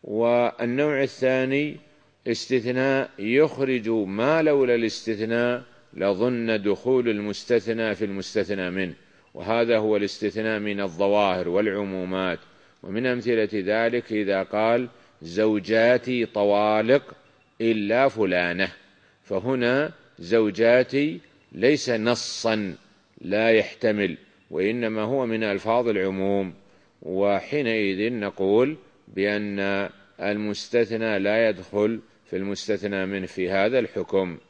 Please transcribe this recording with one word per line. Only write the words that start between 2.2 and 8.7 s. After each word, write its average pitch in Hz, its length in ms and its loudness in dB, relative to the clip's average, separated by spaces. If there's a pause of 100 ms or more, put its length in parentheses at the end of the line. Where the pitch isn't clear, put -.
استثناء 127 840 0 (100)
يخرج 127 720 0
ما 113 520 0
لولا 139 340 4
الاستثناء 117 880 -2 (300)
لظن 110 680 0
دخول 117 480 0
المستثنى 110 880 -2
في 110 100 -4
المستثنى 98 680 -4